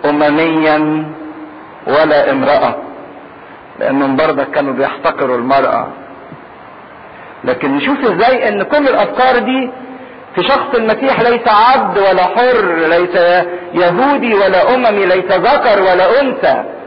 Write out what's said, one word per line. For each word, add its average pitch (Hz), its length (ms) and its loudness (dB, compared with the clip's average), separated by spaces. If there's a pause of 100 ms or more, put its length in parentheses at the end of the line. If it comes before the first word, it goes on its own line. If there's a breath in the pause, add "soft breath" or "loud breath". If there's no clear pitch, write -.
امميا 156 1000 0 (800)
ولا 147 440 2
امرأة"، 135 440 0 (1040 loud breath)
لانهم 135 380 -2
برضك 147 340 -2
كانوا 143 220 -2
بيحتقروا 135 640 -2
المرأة. 127 520 0 (1600 loud breath)
لكن - 320 -2
نشوف 269 220 -2
ازاي 226 500 0
ان 202 140 -2
كل 285 260 0
الافكار 247 500 2
دي 254 320 -2 (640 loud breath)
في 180 80 -2
شخص 247 320 -2
المسيح، 226 460 0
ليس 233 280 0
عبد 214 500 2
ولا 190 240 4
حر، 220 540 2
ليس 175 680 2 (300 loud breath)
يهودي 220 600 2
ولا 190 400 2
اممي، 214 320 2
ليس 185 260 0
ذكر 208 500 2
ولا 185 380 4
انثى 175 440 0 (220)